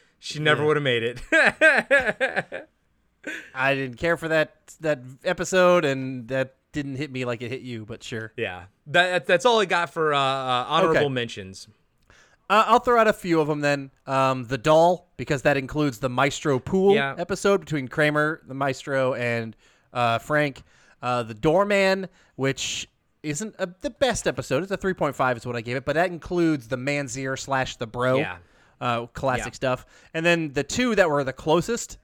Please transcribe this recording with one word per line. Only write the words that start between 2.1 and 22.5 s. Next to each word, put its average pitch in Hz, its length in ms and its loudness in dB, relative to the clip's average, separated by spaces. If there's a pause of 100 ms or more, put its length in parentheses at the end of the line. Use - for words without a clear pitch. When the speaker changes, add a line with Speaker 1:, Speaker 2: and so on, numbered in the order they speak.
Speaker 2:
I 135 220 0
didn't 131 220 -6
care 170 180 0
for 165 140 -6
that, 156 240 0 (280)
that 151 180 -2 (260)
episode, 180 580 4
and 131 460 -4
that 131 260 -4 (160)
didn't 139 240 -6
hit 139 160 -8
me 127 140 -6
like 120 160 -4
it 120 80 -8
hit 127 120 -10
you, 117 240 -12
but 110 180 -14
sure. 113 340 -10
Speaker 1:
Yeah. 92 280 -6 (220)
That, 180 380 2
that's 180 200 4
all 233 140 6
I 208 60 2
got 170 260 0
for, 156 220 0
uh, 143 60 2
uh, 131 500 0
honorable 160 300 2
Speaker 2:
Okay. 147 100 2
Speaker 1:
mentions. 113 580 -8 (840)
Speaker 2:
Uh, 214 180 6
I'll 226 120 6
throw 240 200 4
out 220 80 6
a 214 60 4
few 165 280 0
of 143 80 0
'em 151 100 -2
then. 143 320 -2 (140)
Um, 135 400 0
the 127 120 -4
doll, 160 600 4
because 131 240 -4
that 147 160 2
includes 139 420 -2
the 131 80 -4
Maestro 135 520 0
Pool 190 360 4
Speaker 1:
Yeah. 139 220 -2
Speaker 2:
episode 196 420 0
between 147 300 -6
Kramer, 151 580 0
the 131 60 -14
Maestro, 135 600 -2
and, 117 400 -4 (360)
uh, 117 280 0
Frank. 147 420 -2 (400)
Uh, 123 220 -2
the 113 100 -10
Doorman, 190 760 2 (300)
which - 500 -4 (360)